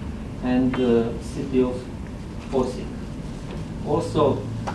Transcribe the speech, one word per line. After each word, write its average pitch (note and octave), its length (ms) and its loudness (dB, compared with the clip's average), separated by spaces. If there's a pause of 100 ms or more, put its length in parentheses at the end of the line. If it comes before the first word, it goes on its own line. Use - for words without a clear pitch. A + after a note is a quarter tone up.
(420)
and, B2+ 320 4
uh, A#2 480 4
city - 400 2
of B2 120 2 (760)
Osijek. B2+ 340 0 (1000)
Also, - 560 2 (320)